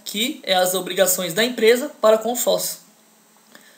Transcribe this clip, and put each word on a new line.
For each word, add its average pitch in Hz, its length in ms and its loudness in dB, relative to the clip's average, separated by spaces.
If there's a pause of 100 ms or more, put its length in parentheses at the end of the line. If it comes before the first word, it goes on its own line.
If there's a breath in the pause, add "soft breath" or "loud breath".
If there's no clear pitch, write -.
Que 247 400 -6
é 190 120 0
as 185 180 0
obrigações 185 600 -2
da 214 80 2
empresa 247 480 2 (100)
para 220 160 4
com 226 160 -4
o - 20 -6
sócio. - 440 -2 (1000 loud breath)